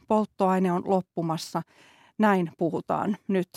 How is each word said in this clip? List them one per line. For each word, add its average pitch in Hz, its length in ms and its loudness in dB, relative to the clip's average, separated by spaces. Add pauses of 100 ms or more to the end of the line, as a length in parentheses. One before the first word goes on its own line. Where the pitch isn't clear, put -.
polttoaine 190 640 0
on 175 140 -2
loppumassa. 170 760 -2 (560)
Näin 190 400 2
puhutaan 175 600 -2 (100)
nyt. 190 300 -2